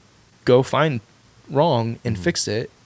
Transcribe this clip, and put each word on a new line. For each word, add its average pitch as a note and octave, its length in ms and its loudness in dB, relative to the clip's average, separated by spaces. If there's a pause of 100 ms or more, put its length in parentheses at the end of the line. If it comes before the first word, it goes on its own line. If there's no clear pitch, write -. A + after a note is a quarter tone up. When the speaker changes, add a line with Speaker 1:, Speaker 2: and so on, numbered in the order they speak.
(440)
Speaker 1:
go B2+ 180 6
find C3 380 -2 (480)
wrong B2 560 0
and A2+ 120 -4
Speaker 2:
Mm-hmm. F2+ 80 -8
Speaker 1:
fix - 240 -2
it, G#2+ 220 -4 (160)